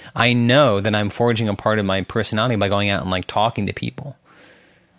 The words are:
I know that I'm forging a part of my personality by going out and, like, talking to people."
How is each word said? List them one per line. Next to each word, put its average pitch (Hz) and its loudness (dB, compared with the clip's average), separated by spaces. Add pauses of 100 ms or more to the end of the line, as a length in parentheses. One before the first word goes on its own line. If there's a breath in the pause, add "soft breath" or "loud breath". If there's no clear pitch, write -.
(160 loud breath)
I 120 4
know 120 4
that 104 0
I'm 104 0
forging 117 0
a 101 -2
part 107 0
of 101 0
my 95 0
personality 110 -2
by 101 0
going 101 0
out 98 0
and, 90 -4
like, 92 -2
talking 107 -2
to 98 -6
people." 123 -8 (840 soft breath)